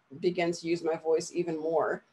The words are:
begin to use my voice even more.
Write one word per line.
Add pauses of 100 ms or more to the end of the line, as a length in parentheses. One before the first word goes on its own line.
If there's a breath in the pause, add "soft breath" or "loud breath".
(180)
begin
to
use
my
voice
even
more. (100)